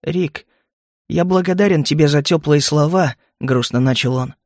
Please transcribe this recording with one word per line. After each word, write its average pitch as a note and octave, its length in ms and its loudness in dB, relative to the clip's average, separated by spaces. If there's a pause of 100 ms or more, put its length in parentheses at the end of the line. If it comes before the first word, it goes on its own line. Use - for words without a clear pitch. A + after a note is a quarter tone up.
"Рик, - 440 -6 (640)
я E3+ 160 0
благодарен F#3 580 0
тебе D3+ 240 2
за C#3+ 160 2
тёплые D3 380 2
слова", — D3+ 560 0 (240)
грустно B2 400 -2
начал B2+ 340 0
он. B2+ 200 -6 (100)